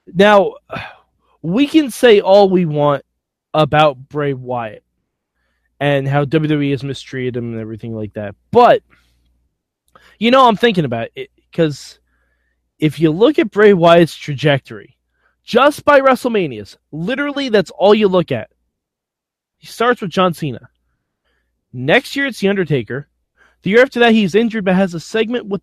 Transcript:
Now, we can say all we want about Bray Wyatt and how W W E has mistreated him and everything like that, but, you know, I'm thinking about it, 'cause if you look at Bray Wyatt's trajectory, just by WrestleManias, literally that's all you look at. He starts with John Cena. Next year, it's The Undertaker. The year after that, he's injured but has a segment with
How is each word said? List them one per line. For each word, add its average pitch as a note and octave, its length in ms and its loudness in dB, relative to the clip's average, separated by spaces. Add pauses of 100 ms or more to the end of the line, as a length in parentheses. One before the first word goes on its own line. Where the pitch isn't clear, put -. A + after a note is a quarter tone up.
Now, G3 480 2 (880)
we G#3 240 -2
can C#4+ 240 0
say A3 280 4
all G3 300 4
we F#3 160 0
want D3 400 -2 (480)
about D3+ 560 0
Bray C#3+ 240 -6
Wyatt B2 500 -10 (960)
and C#3+ 280 -2
how C#3+ 180 0
W D3+ 240 -2
W D3 180 -2
E C#3 40 -2
has C3 120 -6
mistreated B2+ 540 -10
him A#2 160 -10
and A2+ 80 -10
everything A2+ 340 -12
like G#2+ 180 -10
that, G#2 220 -10 (160)
but, G#3 320 4 (1300)
you A3+ 140 0
know, C4 140 6
I'm A3 120 4
thinking F#3 280 0
about A#2 300 -6
it, C3 140 -14 (240)
'cause - 460 -4 (800)
if D3+ 200 -4
you D#3 120 2
look A3 280 0
at A#3+ 120 -2
Bray G3+ 220 4
Wyatt's E3+ 420 4
trajectory, C3+ 840 -6 (460)
just C4+ 420 0
by D4 160 4
WrestleManias, G3+ 760 -2 (140)
literally C4+ 580 -6
that's G#3 220 0
all G3+ 240 2
you G#3+ 120 2
look F3+ 240 -2
at. A#2 200 -8 (1080)
He - 100 -20
starts A#3+ 340 -4
with F#3+ 100 -10
John F#3 220 0
Cena. C3+ 360 -12 (1040)
Next C#3 440 -2
year, C#4 120 -4
it's A#3+ 120 -10
The F#3+ 100 0
Undertaker. C#3+ 580 -4 (540)
The F#3 100 -4
year A3+ 100 6
after C4 200 0
that, A#3 120 4
he's G3+ 220 0
injured A3 300 -2
but F#3 100 0
has F#3 180 0
a E3+ 60 -10
segment A3+ 480 -6
with G3 160 -8